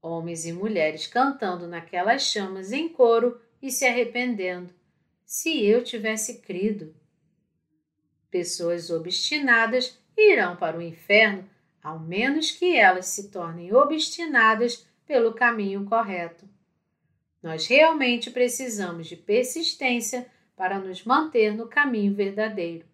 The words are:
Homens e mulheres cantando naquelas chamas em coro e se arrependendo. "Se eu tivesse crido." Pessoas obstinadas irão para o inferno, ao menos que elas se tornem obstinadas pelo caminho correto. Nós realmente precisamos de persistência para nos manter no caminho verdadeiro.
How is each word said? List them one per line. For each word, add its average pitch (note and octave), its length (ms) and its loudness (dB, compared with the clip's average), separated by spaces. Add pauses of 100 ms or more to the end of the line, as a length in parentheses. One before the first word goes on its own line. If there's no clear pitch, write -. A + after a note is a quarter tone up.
Homens E3 440 -8
e E3+ 80 -8
mulheres F3 540 -2
cantando G3+ 600 -2
naquelas F3+ 560 -2
chamas F#3+ 480 -6
em D#4 180 -4
coro A#3 500 4 (220)
e C4+ 80 -10
se B3+ 160 -2
arrependendo. G#3+ 880 -2 (520)
"Se D#4 380 -4
eu A3+ 200 4
tivesse A3 560 -6
crido." F#3 560 -6 (1400)
Pessoas F3 580 -4
obstinadas A3+ 1080 0 (180)
irão B3+ 380 6
para E3 220 -4
o E3+ 40 -8
inferno, G3 680 2 (360)
ao D#3+ 160 -12
menos A#3+ 520 -2
que F4+ 240 0
elas F#3 320 4
se G3+ 220 -10
tornem E3+ 440 -8
obstinadas C4 1120 2 (180)
pelo A#3 280 2
caminho G3+ 520 0
correto. G3 640 -4 (960)
Nós E3 240 -6
realmente C4+ 640 4
precisamos G#3+ 760 -4
de E3+ 80 -16
persistência B3 1080 -2 (300)
para F#3+ 240 -4
nos F#3 240 -12
manter A#3 520 2
no A#3 120 -8
caminho A3+ 460 0
verdadeiro. G3+ 800 -4